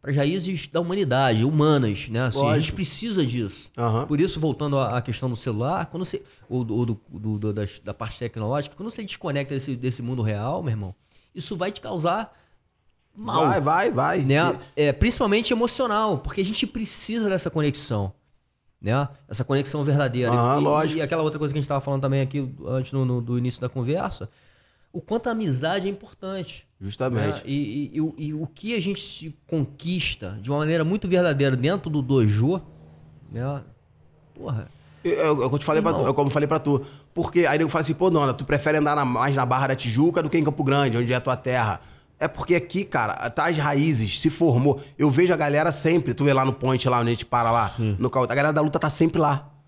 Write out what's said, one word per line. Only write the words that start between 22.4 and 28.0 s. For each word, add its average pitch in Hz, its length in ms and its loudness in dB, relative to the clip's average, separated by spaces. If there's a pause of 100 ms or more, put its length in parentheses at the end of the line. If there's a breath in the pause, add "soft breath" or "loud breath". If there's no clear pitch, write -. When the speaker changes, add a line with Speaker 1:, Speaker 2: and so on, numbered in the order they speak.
Speaker 1:
antes 131 240 -4
no, 135 140 0
no, 123 160 0
do 120 160 -2
início 123 240 -2
da 123 80 -4
conversa, 139 600 -4 (640 soft breath)
o 180 80 -8
quanto 226 260 -4
a 240 40 -2
amizade 180 560 -2
é 202 40 -2
importante, 190 720 -12 (140)
Speaker 2:
Justamente. 104 580 -2
Speaker 1:
né? - 80 -10
E, 139 80 -4
e, 139 440 -4
e 156 40 -2